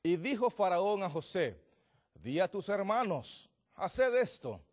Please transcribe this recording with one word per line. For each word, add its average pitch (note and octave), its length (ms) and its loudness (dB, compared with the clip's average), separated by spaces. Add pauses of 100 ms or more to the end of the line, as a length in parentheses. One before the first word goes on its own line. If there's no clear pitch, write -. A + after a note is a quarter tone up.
Y E3+ 160 2
dijo A#3 320 0
Faraón G3 540 2
a F3+ 80 -4
José, D3+ 500 -2 (540)
"Di B2 240 -4
a F3+ 100 2
tus G3 200 -8
hermanos, G3+ 840 -2 (240)
haced A#3+ 400 2
esto. C3 460 0 (120)